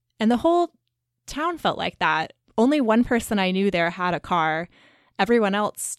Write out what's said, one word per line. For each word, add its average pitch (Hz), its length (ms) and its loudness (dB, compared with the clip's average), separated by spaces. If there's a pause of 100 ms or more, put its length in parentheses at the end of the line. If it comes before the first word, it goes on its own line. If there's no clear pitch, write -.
(200)
And 220 100 2
the 240 80 4
whole 339 340 2 (540)
town 320 320 -6
felt - 200 -2
like 175 220 -6
that. 160 340 0 (240)
Only 277 240 4
one 226 220 2
person 233 360 -2
I 185 120 0
knew 190 200 0
there 170 200 0
had 180 220 -4
a 156 60 -2
car. 160 480 -2 (500)
Everyone 202 380 2
else - 440 -4